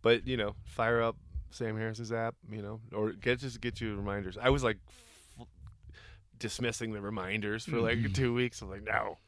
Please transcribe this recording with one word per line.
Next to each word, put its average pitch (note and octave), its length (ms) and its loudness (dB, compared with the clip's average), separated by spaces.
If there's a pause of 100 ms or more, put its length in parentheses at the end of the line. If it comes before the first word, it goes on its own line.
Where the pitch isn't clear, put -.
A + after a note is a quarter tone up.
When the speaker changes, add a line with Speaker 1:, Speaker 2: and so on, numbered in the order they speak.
Speaker 1:
But, A#2 240 6
you B2+ 100 0
know, G#2 180 -2 (100)
fire A#2 380 2
up A2+ 140 2 (340)
Sam A2 260 -4
Harris's A2 360 -4
app, A2+ 220 -2 (160)
you G#2+ 120 -8
know, A2 180 -8 (120)
or G#2+ 200 2
get, A#2+ 280 2
just C3 200 -6
get A#2+ 200 -4
you A2 140 -2
reminders. G2 440 -2
I A#2+ 120 4
was, C#3 140 4
like, A2 140 4 (640)
f-, A#2 60 -16 (920)
dismissing A2+ 540 -2
the G#2 80 -4
reminders G#2 640 -2
for, A#2 160 0
like, A2+ 180 4
Speaker 2:
Mm-hmm. A2 140 2
Speaker 1:
two B2 200 4
weeks. B2 300 0
I'm G2 80 -10
like, G2+ 140 -10
"No." G#2+ 440 0